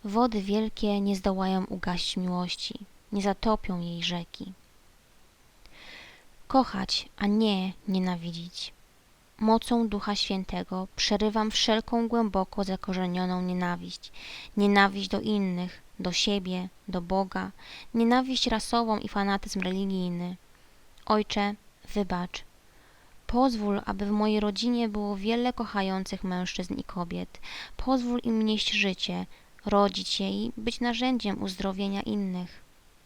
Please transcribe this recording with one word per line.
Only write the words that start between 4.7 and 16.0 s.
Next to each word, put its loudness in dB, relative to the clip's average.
Kochać, 2
a 0
nie 2
nienawidzić. -4
Mocą 4
Ducha -2
Świętego -2
przerywam 2
wszelką 2
głęboko 0
zakorzenioną -2
nienawiść. -4
Nienawiść 6
do 0
innych, 0
do -2